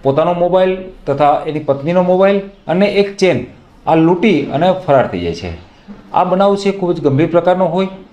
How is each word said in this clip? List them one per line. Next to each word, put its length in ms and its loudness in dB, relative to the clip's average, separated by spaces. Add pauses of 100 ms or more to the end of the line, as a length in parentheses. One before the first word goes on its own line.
પોતાનો 300 0
મોબાઈલ 580 0 (160)
તથા 400 2
એની 120 -6
પત્નીનો 440 -2
મોબાઈલ 380 2 (260)
અને 200 0
એક 300 0
ચેન 300 0 (400)
આ 80 2
લૂંટી 580 2
અને 200 0 (140)
ફરાર 220 2
થઈ 120 -6
જાય 140 -4
છે. 180 -10 (600)
આ 120 2
બનાવ 320 2
છે 140 -2
ખૂબ 220 -4
જ 80 -4
ગંભીર 300 2
પ્રકારનો 360 2
હોય 220 -2 (240)